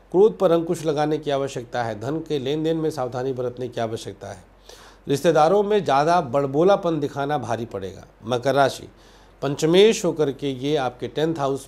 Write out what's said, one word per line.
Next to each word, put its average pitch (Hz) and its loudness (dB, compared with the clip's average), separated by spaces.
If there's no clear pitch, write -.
क्रोध 202 4
पर 185 4
अंकुश 165 0
लगाने 151 0
की 143 -6
आवश्यकता 135 -4
है। 110 -6
धन 139 -6
के 151 -4
लेन 147 -2
देन 160 0
में 156 -2
सावधानी 127 -4
बरतने 123 -6
की 117 -6
आवश्यकता 110 -8
है। 92 -16
रिश्तेदारों 160 4
में 202 2
ज़्यादा 151 2
बड़बोलापन 151 2
दिखाना 143 -4
भारी 113 -4
पड़ेगा। 92 -10
मकर 127 0
राशि, 135 2
पंचमेश 165 4
होकर 147 0
के 139 -6
ये 135 -2
आपके 127 -4
टेंथ 151 -2
हाउस 139 -4